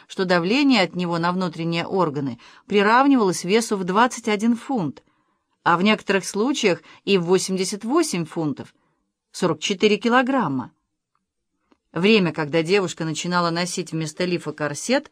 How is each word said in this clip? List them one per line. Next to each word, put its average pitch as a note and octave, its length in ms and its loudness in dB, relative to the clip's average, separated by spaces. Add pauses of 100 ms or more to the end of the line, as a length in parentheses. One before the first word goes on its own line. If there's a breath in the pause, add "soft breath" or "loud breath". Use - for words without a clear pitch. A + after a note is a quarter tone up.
что - 180 -4
давление G3+ 580 4
от F3 120 -2
него F3 240 -2
на F3 140 0
внутренние E3+ 540 -4
органы C#3+ 520 -2 (280 loud breath)
приравнивалось A3 800 4
весу G#3+ 320 0
в F#3+ 80 -4
двадцать A3 440 0
один A3 280 0
фунт, G#3+ 460 -6 (600)
а E3+ 140 4
в E3+ 60 0
некоторых G3+ 440 0
случаях G3+ 560 0 (220 loud breath)
и G3 140 2
в F3 60 0
восемьдесят F#3+ 600 -2
восемь A#3 400 0
фунтов, D3+ 500 -6 (580)
сорок E3 280 -2
четыре G#3 360 2
килограмма. A#3 760 0 (1200)
Время, F#3 400 2
когда D#3+ 300 -2
девушка F3 420 -2
начинала E3+ 460 -2
носить F3 420 -6
вместо D#3+ 320 -4
лифа E3+ 280 -4
корсет, D3 580 -4